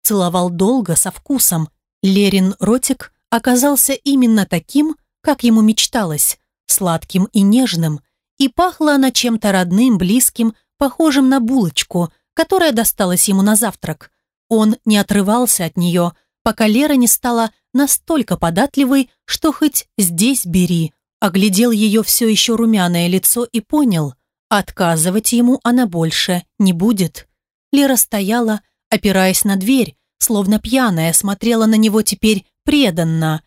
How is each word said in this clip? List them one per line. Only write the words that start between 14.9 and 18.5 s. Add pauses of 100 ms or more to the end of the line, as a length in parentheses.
отрывался
от
неё, (300)
пока
Лера
не
стала (220)
настолько
податливой, (140)